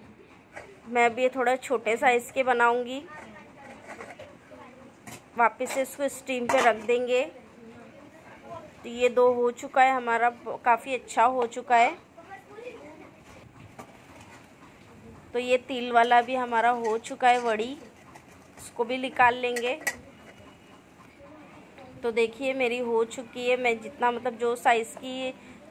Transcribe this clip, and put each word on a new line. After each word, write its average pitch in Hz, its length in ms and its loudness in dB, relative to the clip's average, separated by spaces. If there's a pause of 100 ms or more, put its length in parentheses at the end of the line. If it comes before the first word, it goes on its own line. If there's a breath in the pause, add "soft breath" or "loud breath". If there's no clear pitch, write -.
(880)
मैं 240 200 2
अभी 240 160 0
ये 254 60 4
थोड़ा 262 300 0
छोटे 226 380 -2
साइज़ 240 360 2
के 269 100 -2
बनाऊंगी। 247 600 0 (2250)
वापस 233 320 0
से 269 120 -2
इसको 269 280 -4
स्टीम 247 360 -6
पे 262 160 2
रख 220 220 2
देंगे। 247 400 0 (1600)
तो 247 60 -10
ये 247 180 2
दो 240 140 4 (100)
हो 240 200 2
चुका 262 300 2
है 262 100 6
हमारा, 240 360 2 (360)
काफ़ी 240 300 2
अच्छा 226 300 0
हो 254 220 2
चुका 240 300 0
है। 262 200 4 (3500)
तो 240 40 -2
ये 247 200 0
तिल 247 340 -6
वाला 240 300 6
भी 247 120 -4
हमारा 240 360 0
हो 233 300 -2
चुका 254 280 0
है 247 120 6
वड़ी, 233 300 -2 (880)
इसको - 260 -6
भी 254 140 -4
निकाल 247 380 2
लेंगे। 247 420 -4 (2250)
तो 240 100 -2
देखिए 233 420 -2
मेरी 247 260 -2
हो 233 260 0
चुकी 247 420 -8
है। 247 80 2
मैं 240 240 -2
जितना, 220 300 -2
मतलब 240 280 -6
जो 233 180 -2
साइज़ 233 400 0
की 254 380 -8 (360 loud breath)